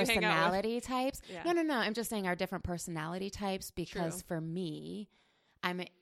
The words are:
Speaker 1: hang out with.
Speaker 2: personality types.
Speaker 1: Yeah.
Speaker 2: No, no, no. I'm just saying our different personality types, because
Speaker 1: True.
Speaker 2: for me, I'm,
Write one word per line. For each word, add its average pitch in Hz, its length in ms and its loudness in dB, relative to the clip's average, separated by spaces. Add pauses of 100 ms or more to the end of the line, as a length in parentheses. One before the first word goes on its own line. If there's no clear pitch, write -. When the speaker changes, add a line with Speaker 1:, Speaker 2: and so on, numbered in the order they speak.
Speaker 1:
hang 226 180 4
out 170 280 6
with. 196 100 2
Speaker 2:
personality 233 180 0
types. 254 480 -2
Speaker 1:
Yeah. 180 160 -8
Speaker 2:
No, 339 80 4
no, 339 100 4
no. 311 140 2
I'm 214 180 2
just 233 160 -2
saying 202 160 0
our 180 100 2
different 180 280 -2
personality 175 680 -4
types, 190 400 -4
because 170 520 -4
Speaker 1:
True. - 40 -18
Speaker 2:
for 165 140 -4
me, 165 680 -6 (540)
I'm, 180 200 -2 (200)